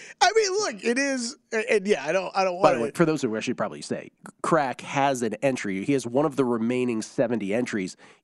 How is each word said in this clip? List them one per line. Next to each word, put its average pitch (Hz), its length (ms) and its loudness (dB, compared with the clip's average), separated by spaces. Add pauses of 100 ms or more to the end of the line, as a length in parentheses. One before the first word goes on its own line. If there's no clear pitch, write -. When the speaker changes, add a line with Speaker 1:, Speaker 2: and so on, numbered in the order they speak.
(200)
Speaker 1:
I 370 140 6
mean, 427 180 4
look, 359 320 -4
it 240 140 2
is, 262 380 -2 (140)
and, 220 140 -2
and 196 220 2
yeah, 165 180 2
I 156 80 -2
don't, 180 240 0
I 190 80 2
don't 185 180 -2
Speaker 2:
By 202 100 6
the - 60 0
Speaker 1:
wanna - 100 0
Speaker 2:
way, - 60 -6
for 170 120 4
those 156 160 0
who, 110 140 0
I 110 40 -2
should 110 160 -4
probably 90 260 -6
say, - 280 -8 (320)
Crack 139 400 0
has 139 400 0
an 110 140 -2
entry. 107 480 -2
He 143 100 2
has 131 120 0
one 127 200 2
of 135 100 -2
the 135 80 2
remaining 120 580 0
seventy 110 520 -2
entries. 113 420 -2 (280)